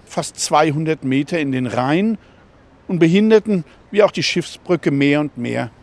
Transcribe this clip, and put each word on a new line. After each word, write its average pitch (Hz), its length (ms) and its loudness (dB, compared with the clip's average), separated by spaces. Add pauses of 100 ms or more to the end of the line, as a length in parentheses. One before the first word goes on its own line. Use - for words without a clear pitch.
fast - 340 -8
zweihundert 156 680 0
Meter 143 340 -2
in 139 140 -4
den 127 120 -2
Rhein 147 520 0 (720)
und 175 100 -2
behinderten, 202 640 4 (260)
wie 202 140 2
auch 190 80 4
die 160 100 -6
Schiffsbrücke, - 680 -4
mehr 143 300 2
und 147 160 -8
mehr 120 340 -4 (120)